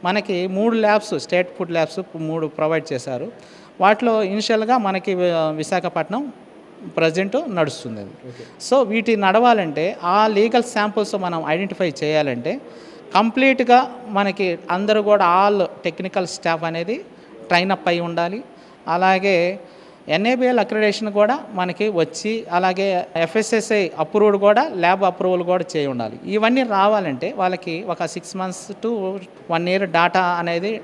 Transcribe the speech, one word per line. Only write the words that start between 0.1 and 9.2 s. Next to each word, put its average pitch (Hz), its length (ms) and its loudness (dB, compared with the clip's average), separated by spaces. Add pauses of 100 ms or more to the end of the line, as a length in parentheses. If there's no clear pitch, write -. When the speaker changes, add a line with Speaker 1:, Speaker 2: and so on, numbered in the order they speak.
Speaker 1:
మూడు 208 280 0
ల్యాబ్స్, 208 440 2
స్టేట్ 180 380 0
ఫుడ్ 175 140 -6
ల్యాబ్స్ 165 280 -2 (180)
మూడు 160 300 -4
ప్రొవైడ్ 156 460 -2
చేశారు. 131 380 -8 (500)
వాటిలో 214 420 2
ఇనిషియల్గా 214 540 0
మనకి 190 360 -2
వి-, 170 420 0
విశాఖపట్నం 180 800 -4 (640)
ప్రజెంట్ 185 400 0 (100)
నడుస్తుంది 147 540 -4
అది. 101 80 -14
Speaker 2:
ఓకే. 123 340 -18 (260)
Speaker 1:
So, 254 180 4
వీటి 220 280 0
నడవాలంటే 196 880 2